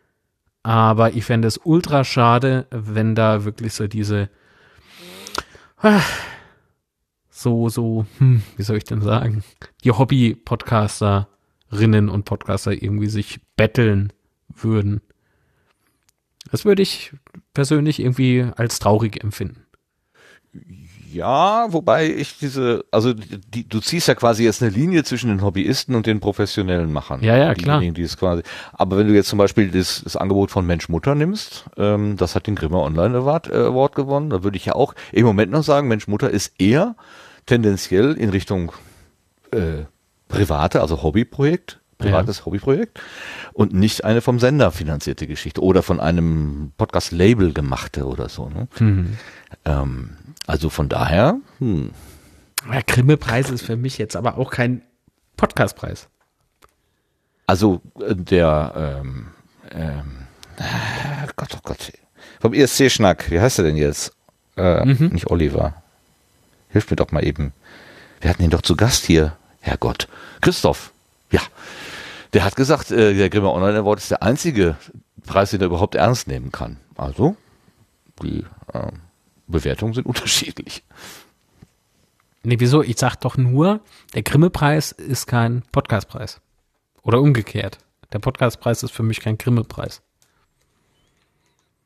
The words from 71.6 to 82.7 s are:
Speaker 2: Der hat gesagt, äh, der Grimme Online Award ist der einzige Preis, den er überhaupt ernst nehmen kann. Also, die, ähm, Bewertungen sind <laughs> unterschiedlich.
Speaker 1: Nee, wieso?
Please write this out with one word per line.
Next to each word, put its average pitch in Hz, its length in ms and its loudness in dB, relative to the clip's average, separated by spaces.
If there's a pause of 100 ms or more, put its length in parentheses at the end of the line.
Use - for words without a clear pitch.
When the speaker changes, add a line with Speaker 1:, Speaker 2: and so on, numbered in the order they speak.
Speaker 2:
Der 98 120 4
hat 98 120 -2
gesagt, 135 340 0
äh, 107 240 4
der 98 160 2
Grimme 98 220 2
Online 101 260 0
Award 104 220 0
ist - 100 -14
der - 140 -2
einzige 104 520 0 (500)
Preis, 98 260 0
den 98 80 -4
er 92 80 2
überhaupt 90 260 -2
ernst 117 320 2
nehmen 64 240 -10
kann. - 260 -10 (200)
Also, 104 400 -2 (840)
die, 73 240 -6 (300)
ähm, - 280 -10 (440)
Bewertungen 87 480 -4
sind 131 120 -6
<laughs> - 0 -
unterschiedlich. - 800 -6 (1600)
Speaker 1:
Nee, 120 160 0
wieso? 135 220 4